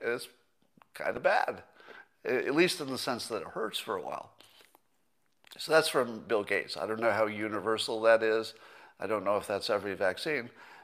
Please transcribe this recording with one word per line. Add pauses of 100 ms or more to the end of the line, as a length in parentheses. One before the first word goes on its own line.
and
it's (640)
kinda
bad, (600)
a-,
at
least
in
the
sense
that
it
hurts
for
a
while. (1300)
So
that's
from
Bill
Gates.
I
don't
know
how
universal
that
is. (440)
I
don't
know
if
that's
every
vaccine. (360)